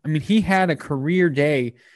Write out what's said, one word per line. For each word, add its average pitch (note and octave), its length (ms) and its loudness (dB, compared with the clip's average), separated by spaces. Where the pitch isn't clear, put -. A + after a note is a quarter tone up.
I - 40 -6
mean, D#3 120 0
he G#3+ 200 2
had F#3 280 0
a D#3 60 0
career D#3+ 540 0
day C#3 440 0